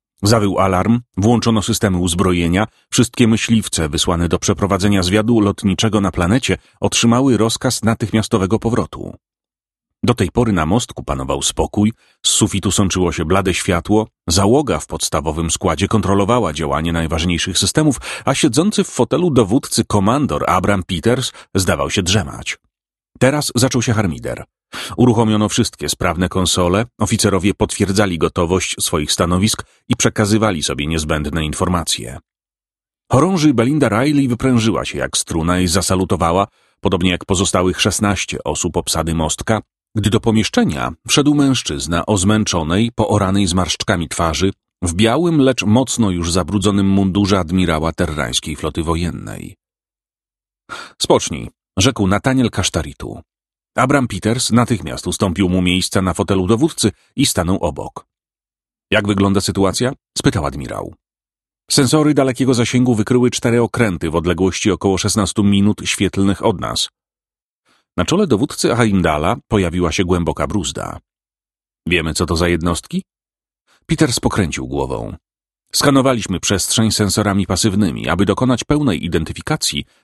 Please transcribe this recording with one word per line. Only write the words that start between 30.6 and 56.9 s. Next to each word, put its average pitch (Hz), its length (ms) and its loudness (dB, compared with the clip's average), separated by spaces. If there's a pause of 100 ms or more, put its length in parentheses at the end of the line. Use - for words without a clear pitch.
sobie 69 240 -4
niezbędne 78 580 -2
informacje. 80 760 -4 (920)
Chorąży 151 420 4
Belinda 127 340 2
Riley 139 400 2
wyprężyła 113 560 0
się - 140 -8
jak 67 180 -4
struna 85 440 0
i 90 80 2
zasalutowała, 90 800 0 (340)
podobnie 92 300 2
jak 87 140 -2
pozostałych 92 560 0
szesnaście 101 640 -2
osób 78 320 -4
obsady 80 380 -2
mostka, 82 460 -2 (340)
gdy 107 160 2
do 113 100 2
pomieszczenia 107 720 0 (160)
wszedł 147 260 2
mężczyzna 85 720 0
o 104 100 2
zmęczonej, 98 800 0
pooranej 101 520 0
zmarszczkami 87 600 -2
twarzy, 85 440 0 (300)
w 85 120 -4
białym, 143 460 2
lecz 131 220 2
mocno 110 480 2
już 85 220 -2
zabrudzonym 98 560 0
mundurze 98 500 2
admirała 82 540 0
terrańskiej 76 640 -4
floty 80 260 -6
wojennej. 69 720 -6 (1500)
„Spocznij”, 82 480 0 (280)
rzekł 107 280 2
Nathaniel 117 440 0
Kasztaritu. 73 720 -6 (560)
Abram 131 320 2
Peters 107 420 -2
natychmiast 104 560 0
ustąpił 92 420 0
mu 92 140 2
miejsca 92 400 0
na 92 120 0
fotelu 95 320 0
dowódcy 113 460 0 (240)